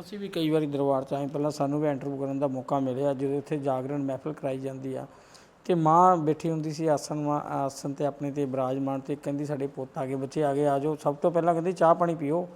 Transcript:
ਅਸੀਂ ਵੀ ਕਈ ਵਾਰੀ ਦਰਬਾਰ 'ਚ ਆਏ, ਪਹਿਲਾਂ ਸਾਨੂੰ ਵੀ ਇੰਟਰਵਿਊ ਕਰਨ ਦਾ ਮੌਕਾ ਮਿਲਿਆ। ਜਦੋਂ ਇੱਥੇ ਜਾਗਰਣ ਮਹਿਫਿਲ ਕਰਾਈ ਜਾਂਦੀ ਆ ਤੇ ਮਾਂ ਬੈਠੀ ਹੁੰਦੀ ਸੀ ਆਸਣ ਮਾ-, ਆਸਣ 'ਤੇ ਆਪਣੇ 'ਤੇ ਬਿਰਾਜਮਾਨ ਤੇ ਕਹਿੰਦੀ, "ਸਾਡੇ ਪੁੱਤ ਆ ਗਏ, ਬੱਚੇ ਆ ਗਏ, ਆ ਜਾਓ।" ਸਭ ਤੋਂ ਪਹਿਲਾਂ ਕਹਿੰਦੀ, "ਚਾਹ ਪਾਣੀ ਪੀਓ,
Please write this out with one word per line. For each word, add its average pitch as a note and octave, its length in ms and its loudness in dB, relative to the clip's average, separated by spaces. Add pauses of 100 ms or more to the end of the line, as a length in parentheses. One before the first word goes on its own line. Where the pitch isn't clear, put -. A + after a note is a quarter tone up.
ਅਸੀਂ G3+ 180 -12
ਵੀ G3 80 -6
ਕਈ E3 220 -2
ਵਾਰੀ D#3 180 2
ਦਰਬਾਰ C#3 360 2
'ਚ - 100 -8
ਆਏ, C#3 140 -2
ਪਹਿਲਾਂ D3 240 -2
ਸਾਨੂੰ D3 300 0
ਵੀ D#3 60 2
ਇੰਟਰਵਿਊ C#3 300 -2
ਕਰਨ C#3 220 -4
ਦਾ C#3+ 80 2
ਮੌਕਾ C3 320 -2
ਮਿਲਿਆ। C3+ 340 0
ਜਦੋਂ C#3 240 -2
ਇੱਥੇ D3 200 -4
ਜਾਗਰਣ C#3 460 -2
ਮਹਿਫਿਲ C3+ 300 -4
ਕਰਾਈ C3+ 240 -4
ਜਾਂਦੀ C3+ 360 -8
ਆ C3 140 -8 (580)
ਤੇ F#3 80 2
ਮਾਂ E3+ 440 6
ਬੈਠੀ D#3 320 0
ਹੁੰਦੀ D#3+ 220 -2
ਸੀ D#3+ 160 -2
ਆਸਣ D3+ 280 0
ਮਾ-, D3 300 0
ਆਸਣ C#3+ 460 -4
'ਤੇ C#3+ 140 -2
ਆਪਣੇ C#3+ 240 -4
'ਤੇ C#3+ 160 -2
ਬਿਰਾਜਮਾਨ C3+ 540 -2
ਤੇ C#3+ 160 -6
ਕਹਿੰਦੀ, C#3+ 300 -4
"ਸਾਡੇ C#3 220 -2
ਪੁੱਤ C3+ 300 -10
ਆ C#3+ 80 -2
ਗਏ, C#3 100 -4
ਬੱਚੇ C3+ 280 -2
ਆ C#3 100 2
ਗਏ, D3 120 2
ਆ C#3 140 4
ਜਾਓ।" D3+ 160 0
ਸਭ D3 200 0
ਤੋਂ E3+ 160 2
ਪਹਿਲਾਂ E3+ 220 4
ਕਹਿੰਦੀ, E3 180 0
"ਚਾਹ E3+ 240 6
ਪਾਣੀ E3+ 200 2
ਪੀਓ, D#3+ 400 -2